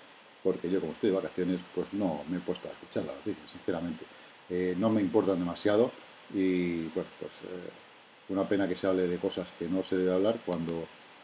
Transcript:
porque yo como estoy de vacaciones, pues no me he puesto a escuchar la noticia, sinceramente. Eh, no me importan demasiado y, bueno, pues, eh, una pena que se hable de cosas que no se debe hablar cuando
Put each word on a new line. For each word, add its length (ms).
porque 260
yo 120
como 100
estoy 200
de 40
vacaciones, 440
pues 200
no 360
me 80
he 40
puesto 260
a 40
escuchar 340
la 80
noticia, 340
sinceramente. 580
Eh, 280
no 120
me 100
importan 400
demasiado 520
y, 560
bueno, 200
pues, 100
eh, 240
una 160
pena 240
que 80
se 100
hable 220
de 100
cosas 300
que 120
no 120
se 140
debe 180
hablar 320
cuando 400